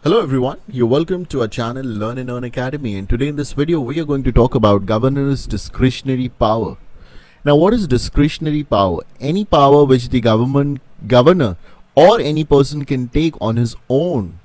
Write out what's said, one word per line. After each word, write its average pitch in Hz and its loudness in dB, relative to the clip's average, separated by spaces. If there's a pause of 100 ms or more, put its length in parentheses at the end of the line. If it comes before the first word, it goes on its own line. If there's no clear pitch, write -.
Hello 196 2
everyone, 131 -2 (100)
you're 127 -2
welcome 165 -2
to 135 -6
our 110 -2
channel 123 -8
Learn 113 -6
and 123 -8
Earn 123 -8
Academy, 127 -8
and 98 -10
today 123 0
in 147 -8
this 143 -8
video 156 -2
we 135 -6
are 165 -6
going 139 -4
to 120 0
talk 127 2
about 101 2
governor's 135 -2
discretionary 127 -4
power. 110 -2 (680)
Now, 147 4
what 185 4
is 214 -2
discretionary 147 -2
power? 95 0 (180)
Any 170 -2
power 143 6
which 127 2
the 127 0
government, 135 0 (260)
governor 123 4 (380)
or 196 6
any 151 -2
person 143 2
can 127 -6
take 156 -2
on 110 -2
his 117 -2 (120)
own 123 -2